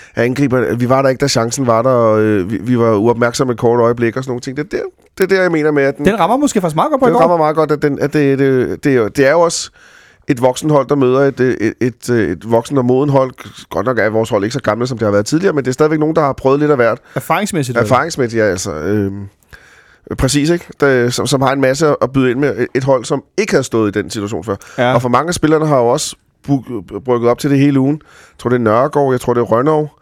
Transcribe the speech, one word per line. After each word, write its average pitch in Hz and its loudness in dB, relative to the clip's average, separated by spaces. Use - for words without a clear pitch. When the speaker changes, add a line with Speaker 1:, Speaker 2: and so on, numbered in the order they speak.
Speaker 1:
at 113 0
angriber, 123 0
vi 120 -2
var 131 4
der 135 2
ikke, 131 -2
da 143 0
chancen 123 -2
var 113 2
der, 127 0
og, 113 2
øh, 104 0
vi, 110 -4
vi 120 0
var 113 2
uopmærksomme 120 0
et 110 -6
kort 120 2
øjeblik 117 0
og 131 -6
sådan 135 -8
nogle 120 -8
ting. 131 -10
Det 147 -6
er - -10
der, - -4
det - 0
er 190 4
der, 185 2
jeg 180 2
mener 156 0
med, 143 2
at 139 0
den 147 -6
Speaker 2:
Den 202 2
rammer 190 2
måske 277 0
faktisk 160 -4
meget 185 0
godt 302 -2
på 269 2
i - 4
Speaker 1:
den - 2
Speaker 2:
går. - 2
Speaker 1:
rammer 170 4
meget 151 0
godt, 156 0
at 147 -2
den, 143 0
at 147 -2
det, 139 2
det, 127 0
det, 120 2
det 139 4
er 135 4
jo 165 2
også - -2
et 127 -2
voksenhold, 131 0
der 147 0
møder 131 2
et, 139 0
et, 120 0
et, 120 -4
et 101 0
voksen 117 0
og 123 0
moden 131 2
hold. 135 0
Godt 98 -4
nok 120 0
er 104 2
vores 110 -2
hold 104 0
ikke 107 -4
så 139 -6
gamle, 113 -2
som 127 -6
det 113 -2
har 101 2
været 101 0
tidligere, 175 0
men 143 -2
det 127 -2
er 131 -4
stadigvæk 156 0
nogen, 156 0
der 165 2
har 139 0
prøvet 135 0
lidt 147 2
af 147 4
hvert. 117 2
Speaker 2:
Erfaringsmæssigt, 151 -2
altså. 117 2
Speaker 1:
Erfaringsmæssigt, 123 0
ja, - 4
altså. 92 -4
Øhm, 98 -4
præcis, 143 0
ikke? 175 -2
Der, 127 2
som, 123 -4
som 127 0
har 131 2
en 139 -2
masse 139 2
at 127 -2
byde 131 0
ind 117 -4
med. 123 -2
Et 131 -2
hold, 131 0
som 135 -4
ikke 214 -2
havde 143 2
stået 110 -2
i 107 0
den 85 -6
situation 101 -8
før. 101 -6
Speaker 2:
Ja. 127 0
Speaker 1:
Og 123 2
for 123 -4
mange 127 2
af 175 -4
spillerne 156 0
har 147 2
jo 120 2
også 139 -2
bu-, 110 -4
brygget 120 2
op 120 0
til 147 -2
det 139 2
hele 139 4
ugen. 143 0
Jeg - -20
tror, 120 -6
det 123 2
er 123 0
Nørregaard, 135 2
jeg 123 -2
tror, 123 -2
det 120 0
er 117 0
Rønnow. 147 0